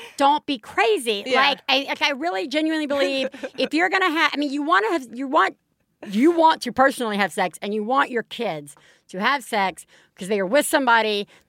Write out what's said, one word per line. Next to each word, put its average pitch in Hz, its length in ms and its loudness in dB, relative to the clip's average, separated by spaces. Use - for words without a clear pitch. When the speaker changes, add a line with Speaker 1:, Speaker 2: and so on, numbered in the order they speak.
Speaker 1:
<laughs> - 120 -20
Speaker 2:
don't 285 280 2
be 277 120 -4
crazy. 254 680 -2
Speaker 1:
Yeah. 254 160 2
Speaker 2:
Like, 285 260 2
I, 269 220 0
like, 302 120 -4
I 302 100 2
really 339 360 -4
genuinely 302 400 -2
believe 269 420 0
Speaker 1:
<laughs> - 140 -12
Speaker 2:
if 262 160 -2
you're 339 160 2
gonna 370 200 0
have, 311 240 0
I - 40 -6
mean, 285 140 -2
you 294 120 -4
wanna 381 280 2
have, 269 220 -2
you 262 140 -8
want, 339 300 2
you 233 240 4
want 320 320 4
to 247 80 -6
personally 254 460 2
have 196 160 2
sex, 180 280 -2
and 208 120 -6
you 214 100 -2
want 262 280 0
your 226 120 -2
kids 156 520 -8
to 185 120 -10
have 254 240 0
sex 196 420 -2
'cause 185 140 -12
they 208 100 0
are 190 60 0
with 262 200 2
somebody 220 600 2